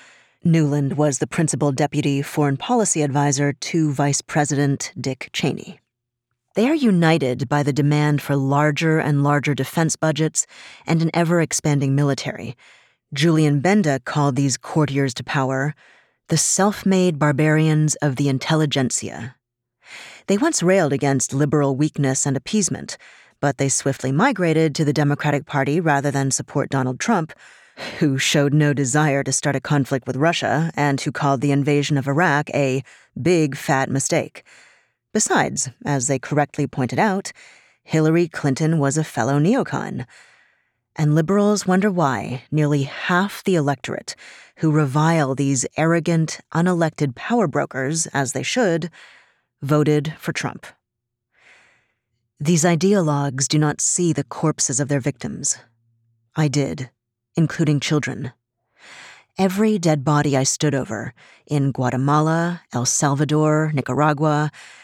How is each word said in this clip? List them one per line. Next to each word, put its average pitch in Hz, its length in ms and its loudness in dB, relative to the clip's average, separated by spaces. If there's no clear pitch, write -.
Nuland 147 480 2
was 147 240 0
the 147 100 -4
principal 147 440 0
deputy 143 500 0
foreign 139 360 0
policy 220 440 0
advisor 143 520 0
to 156 380 -2
Vice 143 300 0
President 143 800 -2
Dick 131 340 -8
Cheney. - 460 -6
They 226 140 2
are 320 60 2
united 165 760 2
by 147 140 2
the 135 100 0
demand 147 480 2
for 143 140 -2
larger 147 640 2
and 143 240 0
larger 143 320 0
defense 156 420 -2
budgets 156 480 -2
and 160 160 0
an 165 120 0
ever-expanding 151 800 0
military. 139 600 -2
Julian 151 460 4
Benda 160 400 2
called 143 360 0
these 139 220 0
courtiers 139 560 -2
to 127 100 -8
power 135 520 -2
the 165 80 2
self-made 190 800 0
barbarians 151 800 2
of 143 180 -2
the 143 120 0
intelligentsia. 131 1080 -2
They 202 100 4
once 294 260 0
railed 175 280 4
against 139 400 0
liberal 139 440 2
weakness 139 500 0
and 139 100 0
appeasement, - 640 -4
but 143 200 -2
they 139 100 0
swiftly 131 420 -2
migrated 160 640 2
to 160 80 0
the 143 100 2
Democratic 143 520 0
Party 143 340 -2
rather 143 300 0
than 135 220 -2
support - 400 -4
Donald 127 280 -2
Trump, 180 340 -2
who 139 180 0
showed 143 360 2
no 147 200 4
desire 139 500 0
to 135 80 -6
start 143 240 -2
a 131 40 -4
conflict 139 480 -2
with 127 80 -4
Russia 156 600 0
and 143 260 0
who 139 100 -4
called 139 300 0
the 143 100 2
invasion 143 460 0
of 135 100 -4
Iraq 147 440 0
a 135 320 0
big 156 360 2
fat 135 360 -2
mistake. - 520 -2
Besides, 214 580 -2
as 135 220 -2
they 135 100 0
correctly 143 480 -2
pointed 123 320 -4
out, 196 340 0
Hillary 160 440 2
Clinton 156 520 0
was 139 180 0
a 156 60 2
fellow 131 340 -2
neocon. 151 680 -2
And 151 200 2
liberals 202 500 2
wonder 185 240 2
why 135 640 -2
nearly 147 320 2
half 185 600 -2
the 190 120 2
electorate, - 600 -4
who 156 140 2
revile 151 640 2
these 135 320 0
arrogant, 165 640 0
unelected 160 640 0
power 233 320 0
brokers, 139 600 -4
as 139 260 -4
they 127 100 -4
should, 170 480 -2
voted 151 560 2
for - 140 -6
Trump. - 340 -10
These 160 240 2
ideologues 151 840 2
do 151 100 0
not 151 240 0
see 170 320 0
the 139 100 -2
corpses 147 560 -2
of 139 80 -2
their 143 120 0
victims. - 580 -6
I 151 120 2
did, 139 440 -4
including 151 440 2
children. 135 520 -4
Every 196 440 2
dead 156 240 2
body 147 340 2
I 131 60 2
stood 139 320 0
over, 110 400 -6
in 139 240 0
Guatemala, 151 920 0
El 127 140 -2
Salvador, 151 880 0
Nicaragua, 147 800 0